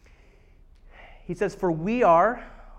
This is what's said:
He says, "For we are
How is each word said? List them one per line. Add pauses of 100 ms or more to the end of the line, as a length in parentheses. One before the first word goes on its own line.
(1200)
He
says,
"For
we
are (340)